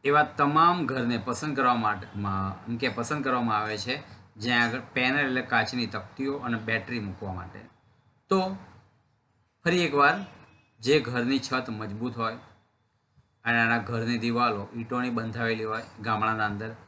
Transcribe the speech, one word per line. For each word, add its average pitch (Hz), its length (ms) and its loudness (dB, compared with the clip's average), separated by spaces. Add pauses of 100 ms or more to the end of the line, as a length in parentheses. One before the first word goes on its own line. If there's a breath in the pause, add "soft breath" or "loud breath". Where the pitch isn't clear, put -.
એવા 147 180 6
તમામ 151 640 4
ઘરને 120 320 0
પસંદ 127 380 -4
કરવા 127 180 4
માટે, 104 320 0 (100)
મા-, 95 380 -2 (140)
એમ 117 80 -4
કે 123 120 -2
પસંદ 120 360 -4
કરવામાં 120 340 0
આવે 107 200 -2
છે 127 240 -6 (340 loud breath)
જ્યાં 117 320 2
આગળ 123 120 -4 (120)
panel 131 260 2
એટલે 127 240 0
કાચની 117 440 0
તકતીઓ 135 520 -6
અને 117 200 -2
battery 110 420 -4
મૂકવા 98 320 -8
માટે. 90 280 -10 (680)
તો 190 280 0 (1080)
ફરી 175 200 4
એકવાર, 143 400 4 (560)
જે 139 200 4
ઘરની 123 380 0
છત 127 320 -4
મજબૂત 110 460 -6
હોય 113 200 -4 (1080)
અને 117 160 4
આના 117 180 4
ઘરની 117 400 -2
દિવાલો 117 580 0
ઈંટોની 123 340 -2
બંધાવેલી 113 540 -2
હોય 110 180 -4 (180)
ગામડાના 110 460 0
અંદર 110 280 -6 (140)